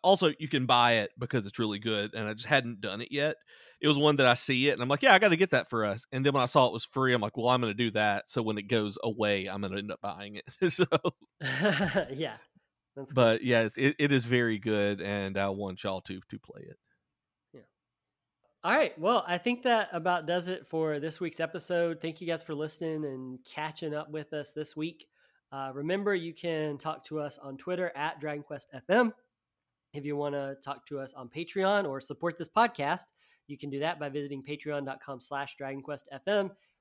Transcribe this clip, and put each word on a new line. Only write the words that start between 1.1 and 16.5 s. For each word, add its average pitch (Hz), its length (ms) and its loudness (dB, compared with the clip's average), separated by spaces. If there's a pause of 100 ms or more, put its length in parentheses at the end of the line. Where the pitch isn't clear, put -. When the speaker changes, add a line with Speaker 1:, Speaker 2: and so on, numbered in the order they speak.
Speaker 1:
because 120 260 -2
it's 101 140 -8
really 107 180 -2
good, 104 380 -2
and 110 120 -4
I 110 60 -4
just 110 140 -10
hadn't 120 340 0
done 104 200 -6
it - 100 -12
yet. 143 240 -2 (440)
It 147 80 2
was 143 120 4
one 147 160 6
that 139 100 6
I 120 80 8
see 131 360 2
it, - 20 4
and - 100 -2
I'm 123 60 -2
like, 143 160 0
"Yeah, 254 100 10
I 190 60 10
gotta 190 160 4
get 185 160 2
that 127 180 2
for 110 160 0
us." 104 260 -4
And 135 140 0
then 139 80 4
when 135 80 4
I 123 60 2
saw 131 180 6
it 113 80 2
was 113 100 -6
free, 131 300 0
I'm 117 80 4
like, 104 160 -4
"Well, 120 120 2
I'm 127 120 4
gonna 107 140 0
do 113 160 0
that." 104 360 2
So - 140 -2
when 110 160 0
it 104 60 -6
goes 107 400 0
away, 104 420 0
I'm 98 160 -6
gonna 95 160 -4
end 101 140 -6
up - 100 -12
buying 101 360 -10
it. - 80 -16 (140)
<laughs> 180 140 2
So 175 140 2 (520)
Speaker 2:
<laughs> 160 720 0
Yeah. 131 260 -8 (580)
That's 139 180 -12
cool. - 0 -
Speaker 1:
But, 117 300 6
yes, 117 340 2
it, 139 220 2
it 143 120 4
is 131 140 4
very 120 320 2
good, 101 420 0
and 98 380 -4
I 98 120 0
want 98 340 -6
y'all 95 180 -4
to, 95 260 -10
to - 120 -12
play - 240 -20